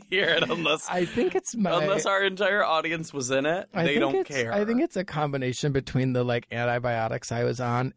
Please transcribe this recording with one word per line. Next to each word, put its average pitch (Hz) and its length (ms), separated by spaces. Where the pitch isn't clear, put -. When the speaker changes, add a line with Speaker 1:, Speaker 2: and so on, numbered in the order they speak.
Speaker 1:
hear 185 200
it 165 200
unless 160 400
Speaker 2:
I 180 160
think 240 300
it's - 220
my 180 260
Speaker 1:
unless 196 240
our 196 160
entire 196 420
audience 160 480
was 131 200
in 135 120
it, 170 300
Speaker 2:
I 185 80
Speaker 1:
they 170 60
Speaker 2:
think 147 120
Speaker 1:
don't 277 140
Speaker 2:
it's, 381 160
Speaker 1:
care. - 240
Speaker 2:
I 208 100
think 233 160
it's 339 160
a 185 80
combination 139 680
between 131 400
the, 123 100
like, 120 300
antibiotics 120 800
I 120 100
was 123 180
on 123 360